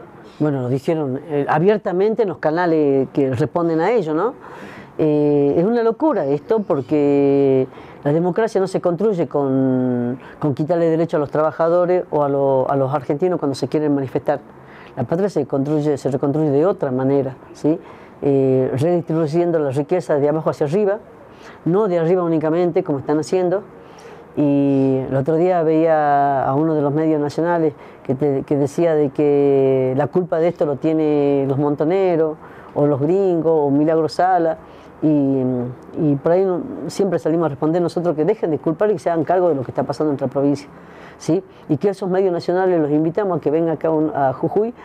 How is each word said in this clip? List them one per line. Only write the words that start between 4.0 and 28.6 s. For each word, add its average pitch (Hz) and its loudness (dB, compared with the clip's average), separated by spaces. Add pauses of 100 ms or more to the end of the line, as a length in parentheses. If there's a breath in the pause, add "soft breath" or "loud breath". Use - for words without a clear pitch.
¿no? 202 -2 (600 loud breath)
Eh, 147 2
es 175 2
una 233 0
locura 226 0
esto 147 0
porque 139 2 (380 loud breath)
la 147 2
democracia 180 0
no 190 0
se 175 -4
construye 175 0
con, 127 0 (220 loud breath)
con 151 0
quitarle 170 0
derecho 160 0
a - 2
los 139 -2
trabajadores 170 0
o 147 0
a 143 0
lo-, 139 2
a 143 0
los 135 0
argentinos 156 -2
cuando 139 -2
se 131 -4
quieren 151 0
manifestar. 139 -2 (560 loud breath)
La 139 -4
patria 170 -2
se 160 -2
construye, 147 -2
se 139 -4
reconstruye 143 0
de 143 2
otra 190 -2
manera, 131 0 (160)
¿sí? 160 0 (440 loud breath)
Eh, 135 2
redistribuyendo 165 0
la 143 0
riqueza 147 -2
de 143 2
abajo 156 0
hacia 147 -2
arriba, 202 0 (680 loud breath)
no 196 2
de 175 0
arriba 175 2
únicamente, 165 0
como 147 -4
están 151 -2
haciendo, 180 0 (720 loud breath)
Y 139 2
el 131 -2
otro 139 0
día 175 2
veía 151 2
a 135 0
uno 156 2
de 151 0
los 143 0
medios 160 0
nacionales 160 0 (300 loud breath)
que 135 -2
te, 135 0
que 147 0
decía 156 0